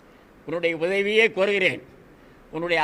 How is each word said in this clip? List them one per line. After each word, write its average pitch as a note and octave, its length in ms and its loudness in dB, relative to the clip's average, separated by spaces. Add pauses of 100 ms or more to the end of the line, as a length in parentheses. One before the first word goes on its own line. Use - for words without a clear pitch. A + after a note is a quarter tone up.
(460)
உன்னுடைய E3+ 280 -6 (100)
உதவியே G3+ 420 2 (100)
கோருகிறேன், F#3+ 460 0 (720)
உன்னுடைய E3+ 300 -2